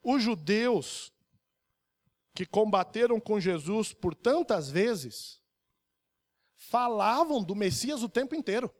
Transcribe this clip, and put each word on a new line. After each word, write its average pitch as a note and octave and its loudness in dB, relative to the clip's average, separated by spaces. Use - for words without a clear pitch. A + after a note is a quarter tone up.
Os B3+ 2
judeus G#3 0
que F#3 -8
combateram G#3+ 2
com G#3+ 0
Jesus F3+ -2
por E3+ -4
tantas A#3 0
vezes E3+ -2
falavam A#3+ 0
do F3+ -6
Messias A3+ -2
o A#3 -6
tempo C4 -2
inteiro B3 -4